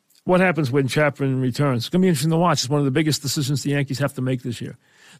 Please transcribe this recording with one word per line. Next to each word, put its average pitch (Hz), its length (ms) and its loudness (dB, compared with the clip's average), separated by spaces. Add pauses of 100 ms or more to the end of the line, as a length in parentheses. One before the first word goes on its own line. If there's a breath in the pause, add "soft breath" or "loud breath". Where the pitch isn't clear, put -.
(260)
What 180 140 4
happens 165 320 2
when 139 160 2
Chapman 139 540 0
returns? 127 420 0
It's - 60 -10
gonna 180 140 2
be 190 40 4
interesting 160 240 2
to 160 60 2
watch. 165 240 2
It's 120 80 -4
one 147 100 2
of 143 60 2
the 135 60 0
biggest 151 300 0
decisions 135 420 -2
the 143 80 -2
Yankees 143 280 -2
have 139 140 -2
to - 80 -8
make 131 220 -4
this 120 180 -8
year. - 160 -12 (420 soft breath)